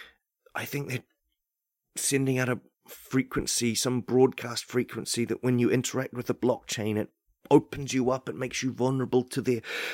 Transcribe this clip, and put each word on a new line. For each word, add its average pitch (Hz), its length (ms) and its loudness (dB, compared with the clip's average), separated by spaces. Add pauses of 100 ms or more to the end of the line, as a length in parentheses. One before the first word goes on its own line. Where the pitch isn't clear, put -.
(540)
I - 120 -6
think 143 220 -6
they're 123 160 -6 (920)
sending 135 400 0
out 127 100 0
a 123 120 0 (280)
frequency, - 880 -2
some 127 260 0
broadcast 120 640 2
frequency, 117 600 -2
that 107 180 -4
when 123 160 2
you 120 100 4
interact 127 440 -2
with 123 140 -8
the 110 80 -2
blockchain, 110 600 -2
it 107 120 -2 (420)
opens 143 420 4
you 127 160 2
up, 131 200 -2
it 113 60 -8
makes 127 280 -6
you 127 80 -2
vulnerable 127 520 0
to - 180 -4
their, 113 200 0 (320)